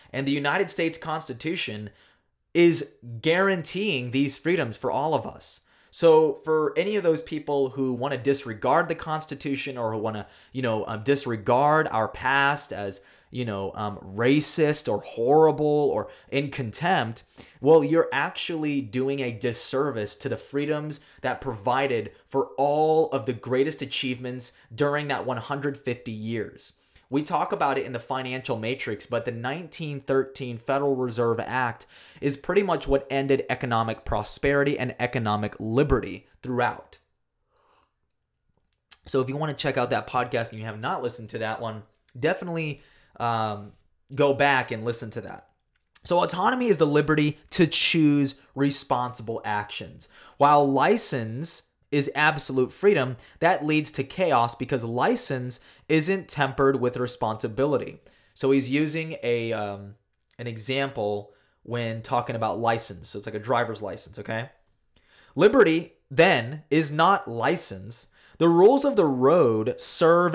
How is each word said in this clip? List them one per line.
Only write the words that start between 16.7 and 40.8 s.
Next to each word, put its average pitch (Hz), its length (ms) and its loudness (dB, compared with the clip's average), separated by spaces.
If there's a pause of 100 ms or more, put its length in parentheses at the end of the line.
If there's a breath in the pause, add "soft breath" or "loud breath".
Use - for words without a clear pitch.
well, 156 200 8
you're 160 300 2
actually 151 680 -2
doing 131 380 -2
a 123 120 -4
disservice 117 840 -2
to - 120 -6
the 113 80 -4
freedoms 147 640 -4 (220 loud breath)
that 127 180 -4
provided 123 720 -2 (160 soft breath)
for 135 200 0 (100)
all 156 540 4
of 123 120 -2
the 127 80 -2
greatest 127 480 0
achievements 127 720 -6 (220 soft breath)
during 147 340 0
that 113 160 -2
one 120 140 -4
hundred 139 400 -6
fifty 120 340 -8
years. 110 600 -8 (340 soft breath)
We 143 160 -2
talk 175 260 -2
about 139 260 0
it 135 80 -2
in 127 80 -10
the 120 60 -4
Financial 127 580 -6
Matrix, 113 500 -6
but 117 180 -4
the 120 80 -6
nineteen 143 680 -8
thirteen 131 580 -2
Federal 139 380 0
Reserve 117 420 0
Act 120 480 -4 (340 loud breath)
is 139 160 -2
pretty 196 280 2
much 170 240 -2
what 139 220 2
ended 139 380 2
economic 117 560 -2
prosperity 143 720 0
and 123 220 -4
economic 107 600 -2
liberty 110 680 0 (160)
throughout. 123 560 -4 (2000)
So 135 140 0
if 123 80 -2
you 135 80 -6
wanna 151 180 -6
check 135 220 -4
out 123 140 0
that 107 180 -2
podcast 120 420 -4
and 110 80 -14
you 107 60 -10
have 107 160 -10